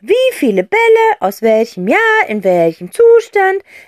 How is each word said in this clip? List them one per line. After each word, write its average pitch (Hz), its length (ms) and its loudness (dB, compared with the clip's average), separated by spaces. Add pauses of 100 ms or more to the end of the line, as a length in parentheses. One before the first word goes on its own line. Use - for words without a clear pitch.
Wie 480 280 0
viele 196 320 -2
Bälle, 453 560 0
aus 196 200 -6
welchem 220 460 -2
Jahr, 427 400 0
in 214 160 -6
welchem 175 480 -2
Zustand, 427 720 0 (240)